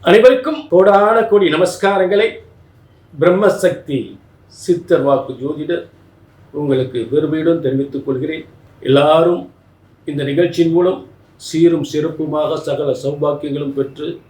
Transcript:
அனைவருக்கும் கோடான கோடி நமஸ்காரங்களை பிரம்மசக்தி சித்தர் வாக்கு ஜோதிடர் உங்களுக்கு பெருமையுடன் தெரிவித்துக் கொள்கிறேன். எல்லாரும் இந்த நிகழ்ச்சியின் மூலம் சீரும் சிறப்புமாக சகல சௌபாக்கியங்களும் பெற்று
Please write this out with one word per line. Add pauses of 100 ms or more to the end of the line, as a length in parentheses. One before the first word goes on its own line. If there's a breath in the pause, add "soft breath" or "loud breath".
அனைவருக்கும் (140)
கோடான (140)
கோடி
நமஸ்காரங்களை (920)
பிரம்மசக்தி (560)
சித்தர்
வாக்கு
ஜோதிடர் (800)
உங்களுக்கு (140)
பெருமையுடன்
தெரிவித்துக்
கொள்கிறேன். (440)
எல்லாரும் (680)
இந்த
நிகழ்ச்சியின்
மூலம் (400)
சீரும்
சிறப்புமாக
சகல
சௌபாக்கியங்களும்
பெற்று (220)